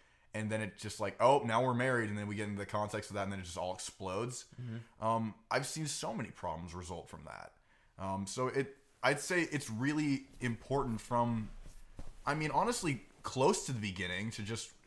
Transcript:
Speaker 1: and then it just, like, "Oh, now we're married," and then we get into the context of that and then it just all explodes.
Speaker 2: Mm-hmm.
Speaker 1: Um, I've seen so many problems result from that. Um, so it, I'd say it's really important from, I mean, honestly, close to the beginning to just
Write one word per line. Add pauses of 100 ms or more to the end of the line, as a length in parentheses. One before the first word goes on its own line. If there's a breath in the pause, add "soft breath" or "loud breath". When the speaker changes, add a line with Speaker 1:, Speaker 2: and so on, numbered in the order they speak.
(340 soft breath)
Speaker 1:
and
then
it
just,
like,
"Oh,
now
we're
married,"
and
then
we
get
into
the
context
of
that
and
then
it
just
all
explodes. (160)
Speaker 2:
Mm-hmm.
Speaker 1:
Um, (160)
I've
seen
so
many
problems
result
from
that. (440 soft breath)
Um,
so
it, (240)
I'd
say (100)
it's
really (140)
important
from, (760)
I
mean,
honestly, (200)
close
to
the
beginning
to
just (180)